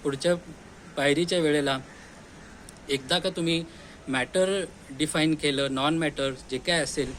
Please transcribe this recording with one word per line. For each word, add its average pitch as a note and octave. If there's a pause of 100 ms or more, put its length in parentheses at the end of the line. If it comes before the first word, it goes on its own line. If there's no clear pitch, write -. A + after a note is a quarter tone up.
पुढच्या D3+ (600)
पायरीच्या D#3+
वेळेला D3 (1080)
एकदा C#3
का F#3
तुम्ही E3+ (440)
मॅटर F#3 (240)
डिफाईन D#3
केलं, C#3
नॉन D#3+
मॅटर C#3+
जे B2+
काय E3+
असेल C3+